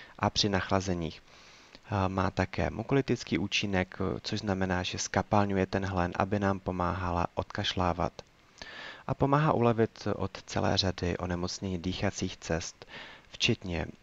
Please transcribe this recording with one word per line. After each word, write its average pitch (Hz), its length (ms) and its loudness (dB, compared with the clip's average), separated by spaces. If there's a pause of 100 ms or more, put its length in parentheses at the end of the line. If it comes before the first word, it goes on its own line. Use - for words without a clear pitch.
(200)
a 104 100 2
při - 200 0
nachlazeních. 92 720 0 (640)
Eh, 95 240 0
má 95 220 0
také 92 380 0
mukolytický 127 680 0
účinek, 98 600 0
eh, 90 240 -2
což 107 160 -4
znamená, 95 440 0
že - 140 -4
zkapalňuje 98 680 2
ten 98 200 -2
hlen, 90 300 0
aby 101 240 0
nám 98 200 2
pomáhala 90 760 0
odkašlávat. 87 800 0 (960)
A 131 60 -2
pomáhá 143 400 4
ulevit 113 640 2
od - 300 -6
celé 98 320 0
řady 90 400 0
onemocnění 90 600 -4
dýchacích 92 600 -2
cest, - 480 -6 (460)
včetně 90 540 0 (180)